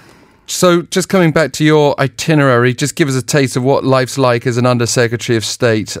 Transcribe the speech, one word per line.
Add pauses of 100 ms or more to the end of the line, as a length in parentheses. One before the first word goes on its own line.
(480)
So,
just
coming
back
to
your
itinerary,
just
give
us
a
taste
of
what
life's
like
as
an
Undersecretary
of
State.